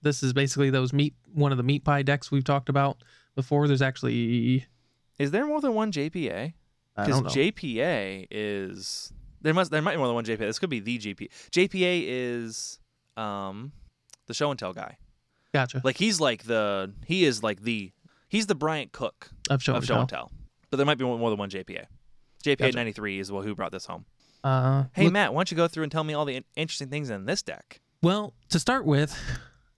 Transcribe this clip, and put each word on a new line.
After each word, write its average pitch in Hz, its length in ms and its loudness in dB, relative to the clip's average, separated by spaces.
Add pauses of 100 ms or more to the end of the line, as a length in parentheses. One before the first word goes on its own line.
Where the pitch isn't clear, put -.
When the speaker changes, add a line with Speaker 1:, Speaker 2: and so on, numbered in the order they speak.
Speaker 1:
This 147 200 2
is 131 100 2
basically 139 380 2
those 131 220 2
meat, 143 220 2 (180)
one 143 180 4
of 135 80 2
the 120 60 0
meat 143 180 2
pie 143 200 2
decks 139 280 0
we've 139 140 2
talked 139 240 0
about 139 340 0 (320)
before. 147 320 2
There's 139 160 4
actually 120 840 0 (520)
Speaker 2:
Is 143 140 0
there 226 160 2
more 302 120 0
than 269 140 2
one 214 160 0
J 151 200 -2
P 165 200 -4
A? 123 240 -6 (420)
Speaker 1:
I 104 80 -2
Speaker 2:
'Cause 113 100 4
Speaker 1:
don't 131 100 4
know. - 60 -4
Speaker 2:
J 156 220 4
P 117 280 -6
A 98 480 -2
is, 98 840 -6 (280)
there 156 140 2
must, 180 160 2
there 151 100 0
might 170 120 0
be 165 60 -2
more 131 100 2
than 117 60 0
one 117 100 -2
J 113 120 -2
P 110 60 -6
A. 104 60 0
This 110 100 -4
could 185 120 -2
be 120 100 -2
the 117 180 -4
J 104 160 -8
P 101 120 -12
A. - 260 -20
J 185 160 4
P 185 160 0
A 180 240 2
is, 120 720 -6 (360)
um, 104 540 -6 (560)
the 120 80 -10
show 147 160 0
and 131 80 -6
tell 92 140 -6
guy. - 260 -14 (560)
Speaker 1:
Gotcha. 131 300 0
Speaker 2:
Like, 131 120 2
he's 190 240 2
like 123 240 2
the, 101 480 0 (140)
he 180 180 2
is 120 180 4
like 104 200 -2
the, 107 300 -4 (360)
he's 214 180 0
the 196 100 0
Bryant 151 360 -4
Cook - 380 -8 (180)
Speaker 1:
Of 135 140 2
show 139 120 0
Speaker 2:
of 110 40 0
Speaker 1:
and 127 80 -4
Speaker 2:
show 117 140 2
and 127 80 0
Speaker 1:
tell. 62 200 -8
Speaker 2:
tell. - 40 -20 (380)
But 139 80 0
there 139 80 4
might 147 120 2
be 131 60 -2
more, 123 140 0
more 117 120 2
than 104 80 0
one 101 120 -6
J 95 140 -8
P 92 120 -12
A. - 100 -12 (560)
J 143 140 2
P - 80 2
A - 20 4
Speaker 1:
Gotcha. 123 100 2
Speaker 2:
ninety-three 107 440 -4
is 95 80 -8
wh-, 98 160 -4
who 104 100 -4
brought 90 180 -6
this 92 140 -10
home. 87 180 -12 (400)
Speaker 1:
Uh, 135 480 4
Speaker 2:
Hey, 160 120 4
Speaker 1:
look 170 80 8
Speaker 2:
Matt, 190 220 2
why 147 60 0
don't 185 120 -2
you 165 40 -4
go 165 120 4
through 160 160 -4
and 143 80 -4
tell 156 120 0
me 151 100 -4
all 151 100 -2
the 135 120 -4
in-, 131 80 -10 (120)
interesting 156 320 -6
things 143 220 -6
in 98 160 -6
this 180 160 -2
deck? - 380 -14 (220)
Speaker 1:
Well, 202 320 2 (160)
to 170 100 4
start 254 260 2
with, 147 300 2 (600)